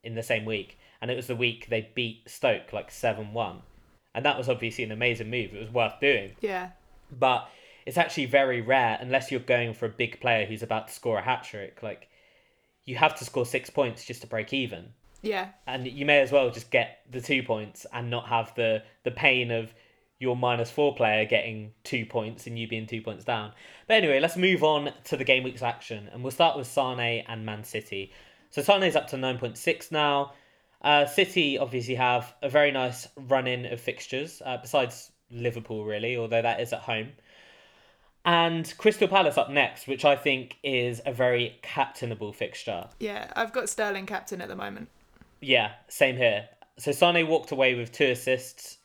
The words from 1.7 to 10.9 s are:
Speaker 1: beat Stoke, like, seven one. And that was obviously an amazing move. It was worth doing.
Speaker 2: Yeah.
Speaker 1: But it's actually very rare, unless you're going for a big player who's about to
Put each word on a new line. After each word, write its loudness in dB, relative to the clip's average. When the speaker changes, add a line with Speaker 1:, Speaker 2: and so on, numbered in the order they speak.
Speaker 1:
beat -6
Stoke, -2
like, -8
seven -4
one. -6
And -4
that 2
was -2
obviously -2
an -6
amazing 0
move. -4
It -12
was -12
worth 0
doing. 2
Speaker 2:
Yeah. -4
Speaker 1:
But 2
it's -4
actually 0
very 4
rare, 4
unless -2
you're -2
going 0
for -4
a -2
big -4
player 2
who's -8
about -4
to -16